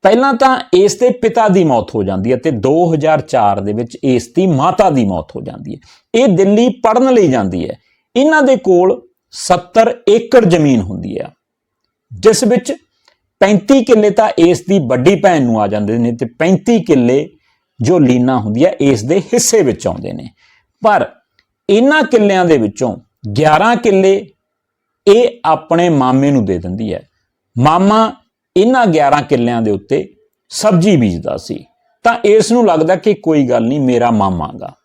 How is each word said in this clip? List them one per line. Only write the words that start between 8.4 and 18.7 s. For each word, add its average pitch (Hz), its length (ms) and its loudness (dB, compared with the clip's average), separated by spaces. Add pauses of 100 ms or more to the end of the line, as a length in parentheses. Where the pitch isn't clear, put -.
ਦੇ 262 160 2
ਕੋਲ 185 440 0 (320)
ਸੱਤਰ 220 600 0 (160)
ਏਕੜ 233 360 4
ਜ਼ਮੀਨ 151 360 2
ਹੁੰਦੀ 92 380 -10
ਹੈ, - 120 -12 (800)
ਜਿਸ 165 320 2
ਵਿੱਚ 247 300 -2 (680)
ਪੈਂਤੀ 208 420 2
ਕਿੱਲੇ 214 280 2
ਤਾਂ 214 180 0 (100)
ਇਸ 170 280 2
ਦੀ 196 200 0
ਵੱਡੀ 131 280 2
ਭੈਣ 165 280 0
ਨੂੰ 113 180 0
ਆ 104 60 -2
ਜਾਂਦੇ 104 300 -4
ਨੇ 120 140 -2
ਤੇ 120 140 -6 (140)
ਪੈਂਤੀ 190 420 0
ਕਿੱਲੇ 135 460 0 (520)
ਜੋ 147 200 0
ਲੀਨਾ 127 400 2
ਹੁੰਦੀ 107 260 -2
ਹੈ, 190 60 2